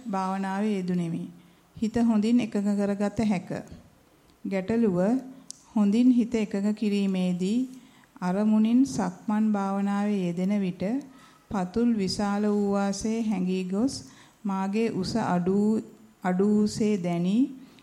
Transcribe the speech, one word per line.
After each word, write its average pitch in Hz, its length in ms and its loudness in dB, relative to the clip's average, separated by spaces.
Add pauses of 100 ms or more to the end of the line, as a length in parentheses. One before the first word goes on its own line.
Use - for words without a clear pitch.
භාවනාවේ 196 720 -2
යෙදුණෙමි. 175 500 -2 (520)
හිත 226 200 -2
හොඳින් 233 440 4
එකඟ 208 320 -2
කරගත 202 480 -2
හැක. 208 300 0 (960)
ගැටලුව 196 540 0 (680)
හොඳින් 226 440 4
හිත 240 220 2
එකඟ 208 400 0
කිරීමේදී 196 840 0 (600)
අරමුණින් 214 680 2
සක්මන් 214 680 -2
භාවනාවේ 202 680 0
යෙදෙන 180 360 0
විට 185 260 -2 (640)
පතුල් 220 480 0
විශාල 202 500 -2
වූ 208 280 0
වාසේ 202 500 -2
හැඟී 185 420 -2
ගොස් 202 300 -2 (460)
මාගේ 196 500 -2
උස 185 220 -4 (100)
අඩු, 180 380 0 (600)
අඩු 185 260 2
වූසේ 208 500 2
දැනි 175 400 0 (460)